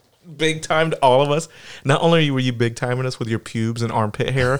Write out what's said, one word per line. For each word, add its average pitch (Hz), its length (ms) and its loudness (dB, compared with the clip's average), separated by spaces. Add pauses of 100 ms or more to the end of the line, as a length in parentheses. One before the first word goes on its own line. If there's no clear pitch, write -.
(280)
<laughs> 156 100 -20
big 156 240 0
timed 160 400 0
all 131 200 6
of 143 100 2
us. 151 160 -2 (360)
Not 139 180 2
only 165 300 4
were 135 80 0
you 127 140 0
big 117 220 0
timing 127 300 -4
us 127 140 -6
with 123 80 -6
your 113 120 -2
pubes 113 420 -4
and 117 100 -2
armpit 110 420 -2
hair 131 260 0